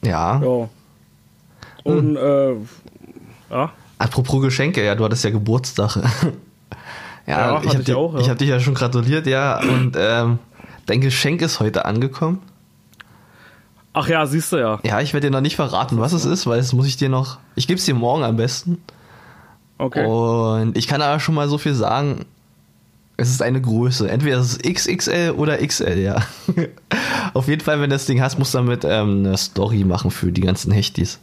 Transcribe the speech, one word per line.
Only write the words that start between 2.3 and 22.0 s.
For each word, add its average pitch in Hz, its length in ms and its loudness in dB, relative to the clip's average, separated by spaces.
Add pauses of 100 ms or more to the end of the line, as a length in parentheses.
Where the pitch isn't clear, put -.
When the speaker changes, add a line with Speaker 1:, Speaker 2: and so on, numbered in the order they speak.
Speaker 2:
ja. 139 220 -2 (260)
Speaker 1:
Apropos 131 440 0
Geschenke, 135 420 0
ja, 101 100 2
du 110 120 0
hattest 117 180 0
ja 110 60 2
Geburtstag. 110 720 0
<laughs> 123 80 2 (1160)
Ja, 76 140 -2
Speaker 2:
Ja, 120 100 2
Speaker 1:
ich 131 60 2
Speaker 2:
hatte 147 140 -2
Speaker 1:
hab 127 100 4
Speaker 2:
ich 123 60 -2
Speaker 1:
dir, 127 120 2
Speaker 2:
auch, 160 160 0
ja. 139 60 -4
Speaker 1:
ich 123 100 2
hab 123 80 0
dich 139 120 2
ja 127 100 2
schon 131 140 2
gratuliert, 127 540 0
ja, 135 340 0
und, 127 360 0
ähm, 117 420 2 (460)
dein 113 160 0
Geschenk 139 400 0
ist - 200 -2
heute 107 240 0
angekommen. 135 560 -2 (1500)
Speaker 2:
Ach 151 160 -2
ja, 160 160 2
siehst 151 280 -2
du 170 40 0
ja. 110 260 0
Speaker 1:
Ja, 104 180 0
ich 147 120 -4
werd 143 120 0
dir 139 60 2
noch 135 100 0
nicht 151 160 -2
verraten, 117 420 0
was 127 140 0
es 165 120 0
ist, 175 200 -2
weil 117 120 2
das 123 160 0
muss 131 140 4
ich 131 100 -2
dir 139 120 0
noch, 131 280 -2 (180)
ich - 120 -2
geb's 185 180 0
dir 143 100 2
morgen 120 280 0
am 113 140 0
besten. 127 440 -2 (960)
Speaker 2:
Okay. 131 280 -2
Speaker 1:
Und 113 720 0
ich 117 100 -2
kann 143 140 0
aber 147 180 2
schon 160 160 0
mal 147 140 0
so 147 80 0
viel 147 160 0
sagen, 127 520 0 (920)